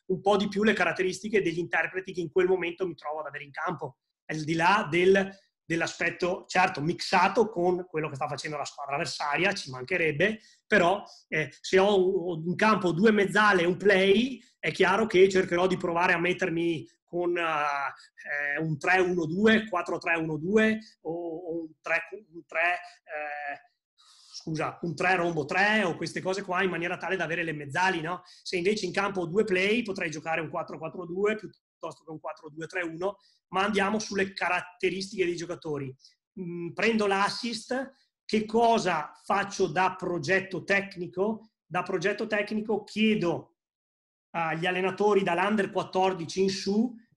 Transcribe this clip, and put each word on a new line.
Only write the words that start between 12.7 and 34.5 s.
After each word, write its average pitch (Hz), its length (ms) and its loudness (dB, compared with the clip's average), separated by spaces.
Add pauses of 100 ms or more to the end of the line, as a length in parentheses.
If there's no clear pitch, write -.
due 196 200 6
mezzale 202 520 4
e - 20 2
un 180 120 2
play, 202 600 4 (200)
è 160 120 -2
chiaro 190 360 2
che 185 200 8
cercherò 185 380 2
di 180 120 0
provare 175 360 2
a 170 60 2
mettermi 170 680 -2 (260)
con, 175 240 -2
eh, 147 1200 -4
un 160 200 -2
tre 180 200 2
uno 180 280 0
due, 214 400 4
quattro 170 320 -4
tre 170 160 0
uno 160 220 -4
due 220 420 2 (220)
o, 160 100 -8
o 170 500 -8
un 156 180 -14
tre, 165 220 -2 (300)
un 165 160 -18
tre, 170 240 0 (320)
eh, 147 680 -10 (600)
scusa, 156 480 -6
un 170 140 -4
tre 180 200 2
rombo 170 300 0
tre 208 380 2
o 170 120 0
queste 165 260 -8
cose 190 200 -4
qua 185 220 -2
in 185 80 0
maniera 170 260 -4
tale 175 180 -4
da 170 100 -4
avere 170 180 -4
le 160 100 -4
mezzali, 160 480 -2
no? 175 240 -6
Se - 320 -8
invece 190 300 0
in 170 40 -4
campo 196 300 -2
ho 170 60 -4
due 196 160 2
play 202 400 0
potrei 180 260 -4
giocare 160 320 -4
un 151 80 -8
quattro 160 300 -8
quattro 160 260 -10
due 196 300 0
piuttosto - 680 -14
che 160 60 -20
un 160 100 -12
quattro 156 300 -12
due 156 160 -10
tre 185 160 -6
uno, 175 360 -4 (320)
ma 190 140 0
andiamo 208 360 2
sulle 190 340 -2
caratteristiche 180 920 -2